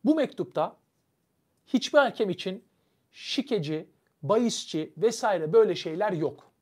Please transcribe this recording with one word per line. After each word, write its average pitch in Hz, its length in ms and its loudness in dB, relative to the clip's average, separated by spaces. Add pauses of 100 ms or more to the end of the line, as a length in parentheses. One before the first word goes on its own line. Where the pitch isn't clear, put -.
Bu 285 100 4
mektupta 202 600 -4 (880)
hiçbir - 320 2
hakem 220 320 2
için 185 340 -8 (480)
şikeci, 165 760 -4 (340)
bahisçi 190 760 0
vesaire 190 560 0
böyle 214 220 6
şeyler 180 380 -2
yok. 151 380 -4 (120)